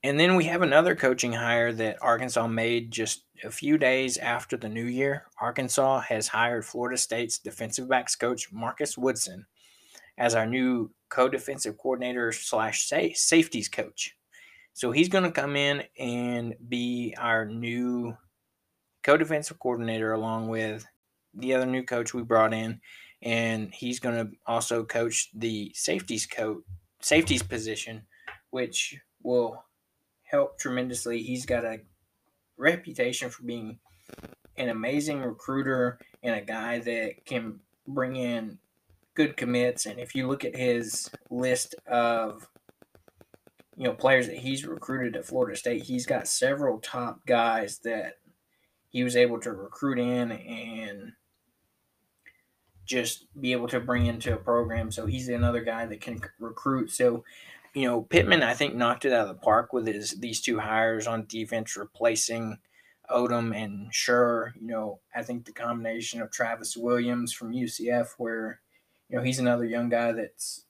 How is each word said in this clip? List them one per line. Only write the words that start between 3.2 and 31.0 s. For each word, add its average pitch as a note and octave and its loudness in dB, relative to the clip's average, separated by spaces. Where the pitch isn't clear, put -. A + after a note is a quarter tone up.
a A2+ -10
few D3 2
days C3 4
after A#2+ -2
the A2+ -8
new A2+ -6
year. B2+ -2
Arkansas C3 2
has A2 -2
hired A#2 0
Florida B2 -4
State's - -2
defensive A2+ -8
backs B2 2
coach A#2+ -2
Marcus C3 -4
Woodson B2 -2
as A#2 4
our A2 4
new B2 0
co-defensive B2+ 0
coordinator B2 -2
slash A2 -2
sa-, - 0
safeties D#3+ 4
coach. - -6
So A#2+ 0
he's D3+ 6
gonna F#3 4
come C#3+ 0
in C#3+ 2
and A#2+ -2
be A#2+ -2
our A2+ 2
new A#2+ -2
co-defensive D#3 4
coordinator A2+ 0
along A2+ -2
with A2 -2
the B2+ 0
other B2+ 4
new B2+ 0
coach A#2+ -4
we B2 -4
brought A2 6
in, A2+ -4
and A2+ 0
he's B2 -6
gonna A#2 -2
also A#2 0
coach A#2 -2
the A2 -4
safeties - -2
co-, A2 -4
safeties D#3 4
position, A2 -6
which B2+ -4
will B2 2
help C#3+ 0
tremendously. B2 -4